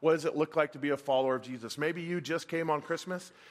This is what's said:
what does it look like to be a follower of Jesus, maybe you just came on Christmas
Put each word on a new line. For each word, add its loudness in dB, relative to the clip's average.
what 6
does 2
it 0
look 0
like 2
to -12
be 0
a 2
follower 2
of -4
Jesus, -8
maybe -2
you -2
just -2
came -2
on 0
Christmas -6